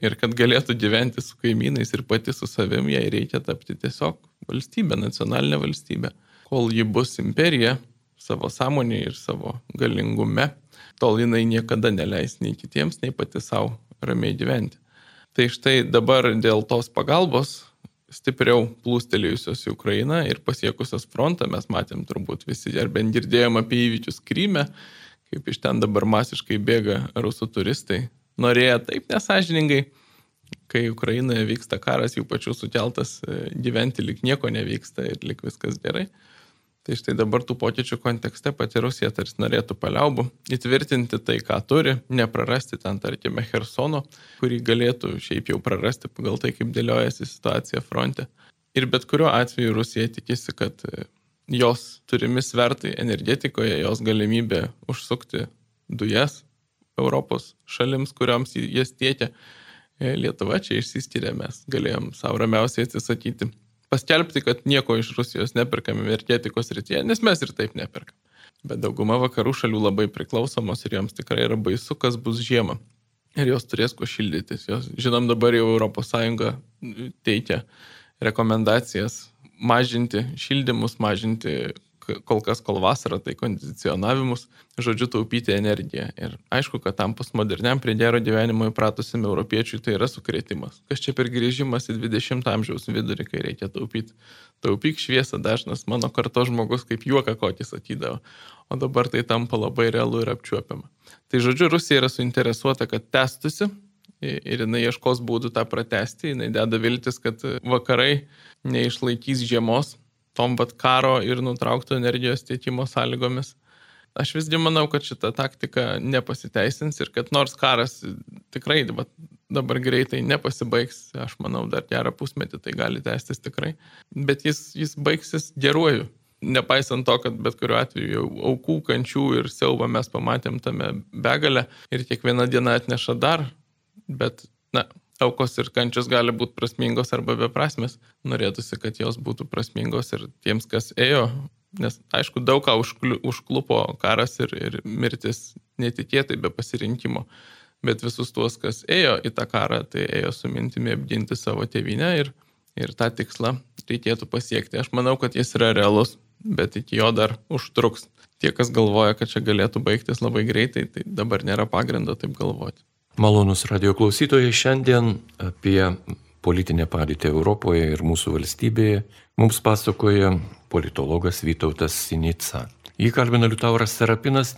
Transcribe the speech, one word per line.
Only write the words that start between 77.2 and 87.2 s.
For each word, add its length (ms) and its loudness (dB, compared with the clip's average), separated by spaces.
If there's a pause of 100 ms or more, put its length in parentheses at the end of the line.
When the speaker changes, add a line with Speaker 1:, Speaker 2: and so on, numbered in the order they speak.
Speaker 1:
teikia 380 0 (580)
rekomendacijas 1080 0 (280)
mažinti 680 2 (120)
šildymus, 600 -2
mažinti 560 -2 (540)
k-, 160 -6
kol 160 2
kas, 220 -2
kol 180 -2
vasara, 400 0
tai 160 -8
kondicionavimus, 1080 -2 (320)
žodžiu, 320 0
taupyti 420 -2
energiją. 640 -2
Ir 180 -8 (200)
aišku, 280 -2
kad 140 -4
tam 200 0
postmoderniam, 640 -2